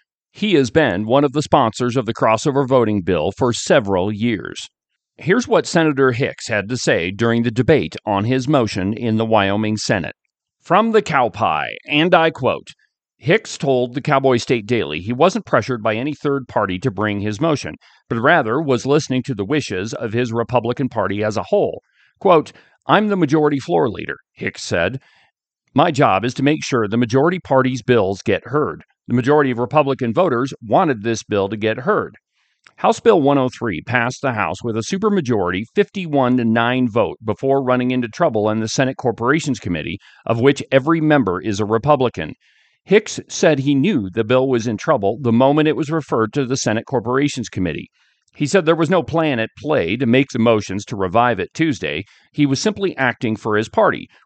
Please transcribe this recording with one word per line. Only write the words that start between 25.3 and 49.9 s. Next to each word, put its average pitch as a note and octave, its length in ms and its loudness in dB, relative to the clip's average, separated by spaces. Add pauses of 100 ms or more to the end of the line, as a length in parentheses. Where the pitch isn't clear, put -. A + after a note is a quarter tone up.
"My - 160 4
job A2+ 340 2
is B2 100 -2
to - 80 -4
make D3 220 0
sure A2+ 240 0
the G#2+ 80 -2
majority C3+ 440 2
party's C3 420 0
bills G2+ 400 2
get G2 240 -2
heard. A2+ 380 -4 (220)
The A#2+ 80 -2
majority C3+ 360 4
of A#2 80 -2
Republican B2+ 560 0
voters C#3 480 0
wanted B2+ 400 0
this A2+ 200 -2
bill G2 280 0
to A2 80 -6
get A2 220 -2
heard." D3 340 -2 (600)
House G#3 240 0
Bill G#3 200 4
one C#3+ 160 4
oh C3 140 0
three G2 320 -6
passed A#2+ 400 -2
the C3+ 100 -2
House F#2+ 320 -4
with A2+ 140 -4
a - 20 -2
supermajority A#2 840 -2 (100)
fifty-one C#3+ 640 0
to A#2+ 80 0
nine A#2+ 420 2
vote G2+ 340 0
before C3+ 400 -2
running B2+ 280 0
into B2+ 180 -2
trouble A2 400 0
in A2 120 0
the A2 80 -4
Senate C3 280 -2
Corporations B2+ 600 -2
Committee, E2+ 400 -6 (260)
of A#2 160 -2
which C#3 220 4 (100)
every D3+ 300 2
member C3 360 2
is G2+ 220 -4
a G#2+ 60 0
Republican. A#2 640 0 (520)
Hicks - 440 0
said D#3 300 2
he C#3 160 0
knew C3+ 340 2
the G#2+ 160 -4
bill B2+ 240 2
was A#2 180 0
in A2 120 -2
trouble A#2 420 0
the A#2+ 120 2
moment C#3+ 360 4
it C#3+ 80 0
was D3+ 140 -4
referred C3+ 420 -2
to C#3 140 -2
the B2+ 100 -2
Senate A2+ 300 -2
Corporations B2+ 640 -2
Committee. F2 400 -6 (440)
He D3+ 120 -2
said F3+ 180 2
there D#3+ 100 2
was D#3+ 140 0
no F3 140 2
plan D3 360 -2
at A2+ 200 -4
play C3 380 -2